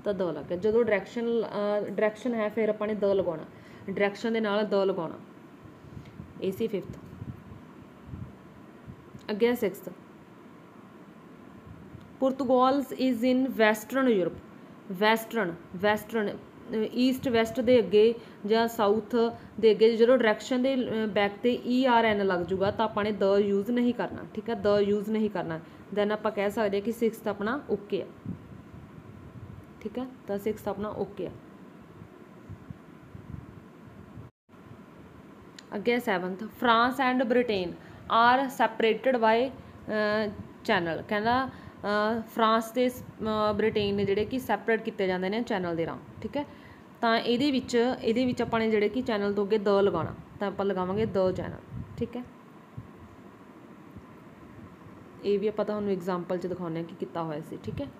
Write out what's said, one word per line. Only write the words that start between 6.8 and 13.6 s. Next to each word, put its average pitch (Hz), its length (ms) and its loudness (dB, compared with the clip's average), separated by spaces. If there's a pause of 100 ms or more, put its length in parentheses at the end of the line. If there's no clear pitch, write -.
ਅੱਗੇ 214 160 2
ਹੈ 240 60 2
ਸਿਕਸਥ, - 360 -4 (2250)
"Portugal 262 580 4
is 254 360 0 (160)
in 262 140 2
western 220 720 2